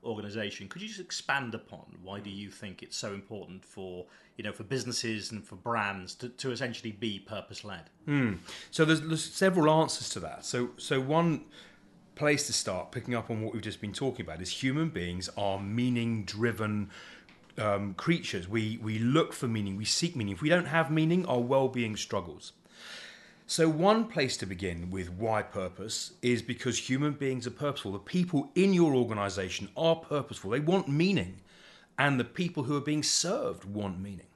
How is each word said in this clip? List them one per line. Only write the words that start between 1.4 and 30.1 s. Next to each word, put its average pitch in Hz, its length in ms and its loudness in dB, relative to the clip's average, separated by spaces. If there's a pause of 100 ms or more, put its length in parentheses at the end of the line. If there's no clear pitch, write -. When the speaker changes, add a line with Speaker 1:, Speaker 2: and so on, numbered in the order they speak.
Speaker 1:
upon - 300 -14 (180)
why 98 160 -8
do 101 100 -10
you 101 220 -10
think 98 320 -12
it's - 120 -12
so 104 180 -6
important 98 520 -12
for, 90 400 -10 (320)
you 117 60 -10
know, 107 80 -4
for 113 120 -10
businesses 113 680 -4
and 107 120 -10
for - 120 -18
brands 101 600 -2
to, 123 140 -10
to 131 220 -6
essentially 117 400 -6
be 104 260 -4
purpose-led? 95 720 -12 (160)
Speaker 2:
Hmm. 135 280 2 (360)
So 160 160 4
there's, 156 160 4
there's 160 220 -2
several 180 580 6
answers - 280 0
to 110 100 -6
that. 78 260 -10
So, 123 320 0
so 139 220 0
one 156 460 2 (680)
place 147 340 2
to - 60 -4
start, - 380 -2
picking 123 240 -4
up 113 160 -2
on 110 100 -2
what 110 120 -4
we've 107 100 -6
just 104 180 -8
been 101 120 -6
talking 131 300 -2
about, 80 180 -8
is 90 100 -6
human 147 380 0
beings 87 380 -4 (100)
are 98 220 0
meaning-driven, 107 1300 0 (680)
um, 101 380 0
creatures. 160 520 0
We, 110 360 0
we 110 160 -2
look 127 340 4
for - 140 -4
meaning, 104 280 0
we 104 100 -4
seek 170 300 0
meaning. 104 180 -2
If 92 80 -6
we 151 80 2
don't 175 180 4
have 151 240 2
meaning, 160 340 4
our 123 140 2
well-being 120 560 2
struggles. 90 580 -6 (920)
So 165 220 6
one 196 360 6
place 143 320 0
to 98 100 -4
begin 87 420 -4
with 92 220 -4
why 107 320 0
purpose 95 680 -6 (100)
is 120 180 4
because 120 380 -2
human 143 320 0
beings 131 340 -2
are 123 60 -4
purposeful. 139 400 -4
The 98 80 -4
people 175 560 0
in 196 180 6
your 165 220 8
organization 101 840 0
are 165 180 6
purposeful. 147 540 -4